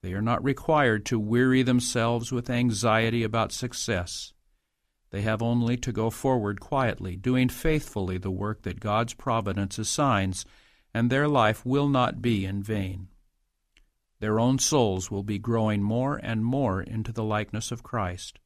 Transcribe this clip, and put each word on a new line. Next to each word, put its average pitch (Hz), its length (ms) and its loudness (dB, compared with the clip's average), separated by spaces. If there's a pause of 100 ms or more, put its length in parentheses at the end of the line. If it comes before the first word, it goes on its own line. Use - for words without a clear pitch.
They 92 120 -6
are 101 80 -2
not 113 200 0
required 135 640 2
to 120 120 0
weary 127 440 4
themselves 120 720 2
with 120 180 -4
anxiety 113 720 2
about 110 300 0
success. - 800 -6 (800)
They 101 100 -4
have 110 220 0
only 117 340 2
to 120 160 -4
go 110 160 0
forward 110 500 0
quietly, 110 580 -2
doing 127 340 2
faithfully 104 680 -2
the 95 140 -4
work 101 320 -4
that - 180 -8
God's 110 320 -2
providence 101 680 -4
assigns, 101 680 0 (480)
and 117 160 2
their 143 180 2
life 113 380 2
will 139 200 2
not 131 360 0
be 107 240 0
in 98 160 -4
vain. 95 460 -6 (1120)
Their 107 200 2
own 127 180 4
souls 107 520 2
will 101 120 -4
be 104 160 -4
growing 107 440 0
more 123 400 0
and 110 200 -2
more 117 380 0
into 110 320 -6
the 110 120 -4
likeness 107 460 -2
of 110 120 -8
Christ. 95 640 -6